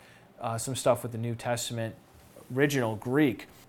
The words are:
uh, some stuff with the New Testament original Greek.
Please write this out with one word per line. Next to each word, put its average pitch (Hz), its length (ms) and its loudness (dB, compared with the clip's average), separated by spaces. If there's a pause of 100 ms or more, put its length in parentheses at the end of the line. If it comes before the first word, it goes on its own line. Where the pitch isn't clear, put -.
(400)
uh, 113 180 -4
some 131 160 -6
stuff 120 280 2
with 117 100 -8
the 113 60 -6
New 117 160 -4
Testament 113 600 -4 (600)
original 131 400 4
Greek. 127 500 2 (220)